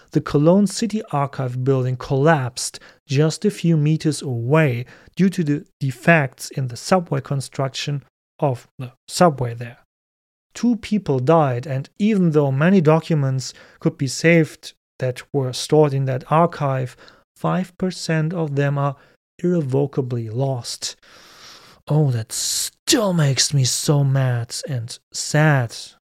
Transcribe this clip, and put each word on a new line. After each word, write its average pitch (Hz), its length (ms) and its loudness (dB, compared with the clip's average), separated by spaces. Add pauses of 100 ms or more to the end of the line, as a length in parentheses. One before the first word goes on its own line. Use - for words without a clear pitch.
(120)
the 151 100 0
Cologne 175 440 4
City 214 360 -4 (100)
Archive 127 520 -4
building 127 340 0
collapsed 139 800 0 (260)
just 151 380 0
a 208 60 2
few 170 260 2
meters 156 460 0
away 127 640 0 (300)
due 190 120 4
to 180 160 -2
the 147 220 -2 (120)
defects 143 720 0
in 131 180 -4
the 117 100 -12
subway 170 420 -2
construction 139 840 -6 (360)
of 135 280 -2 (120)
the 127 140 -12 (140)
subway 131 460 0
there. 120 240 -14 (760)
Two 240 220 0
people 196 420 -2
died, 135 480 2
and 135 320 -6
even 202 320 2
though 147 200 4
many 165 300 4
documents 147 720 2 (260)
could - 200 -2
be 139 80 -2
saved 160 680 2 (260)
that 127 260 -6 (100)
were 131 180 -2
stored 151 400 2
in 135 140 -2
that 127 260 -4
archive, 143 640 0 (400)
five 170 400 -4
percent 165 560 -2
of 156 240 -4
them 143 220 0
are 139 180 -2 (460)
irrevocably 135 880 -2
lost. 127 680 -6 (920)
Oh, 147 220 2
that 113 220 -4
still - 800 -2
makes 147 420 2
me 139 80 2
so 143 400 0
mad 131 540 0 (120)
and 117 300 -8 (140)
sad, 147 640 2 (420)